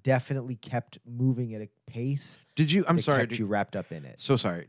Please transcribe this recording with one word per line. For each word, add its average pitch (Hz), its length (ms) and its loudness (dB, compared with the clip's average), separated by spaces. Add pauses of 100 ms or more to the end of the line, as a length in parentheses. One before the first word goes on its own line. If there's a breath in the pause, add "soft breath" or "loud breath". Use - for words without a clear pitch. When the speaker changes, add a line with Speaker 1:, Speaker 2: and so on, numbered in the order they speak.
Speaker 1:
definitely 131 540 0
kept - 500 -6
moving 120 480 0
at 107 80 -8
a 107 80 -12 (160)
pace 135 540 -6 (160)
Speaker 2:
Did 151 160 2
you? 190 160 4
I'm 165 80 6
Speaker 1:
that 156 80 2
Speaker 2:
sorry, 139 160 4
Speaker 1:
kept 113 120 2
Speaker 2:
did 117 80 -2
Speaker 1:
you 110 60 -2
wrapped 101 300 0
up 95 160 -8
in 80 120 -10
it. 67 160 -16
Speaker 2:
So 135 160 2
sorry. 87 340 0